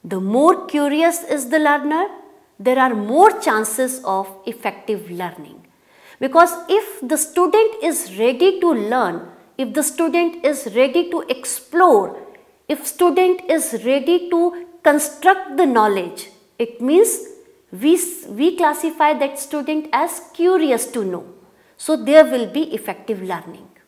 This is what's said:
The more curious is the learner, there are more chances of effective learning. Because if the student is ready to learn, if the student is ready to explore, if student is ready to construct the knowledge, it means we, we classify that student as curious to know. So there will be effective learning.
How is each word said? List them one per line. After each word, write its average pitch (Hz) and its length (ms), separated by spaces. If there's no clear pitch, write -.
The 185 160
more 277 460
curious 302 580
is 277 260
the 311 80
learner, 302 480
there 247 200
are 262 160
more 254 460
chances 247 640
of 190 240
effective 202 640
learning. 170 560
Because 330 320
if 427 400
the 302 80
student 427 680
is 254 360
ready 262 420
to 339 120
learn, 208 560
if 247 160
the 302 100
student 339 600
is 269 300
ready 269 360
to 339 180
explore, 254 920
if - 180
student 359 640
is 233 360
ready 285 460
to 349 360
construct 302 760
the 349 100
knowledge, 202 640
it 233 220
means 320 460
we, 285 260
we 294 280
classify 311 580
that 277 240
student 302 540
as 302 300
curious 320 520
to 226 180
know. 175 200
So 311 200
there 277 280
will 247 220
be 294 280
effective 202 480
learning. 175 460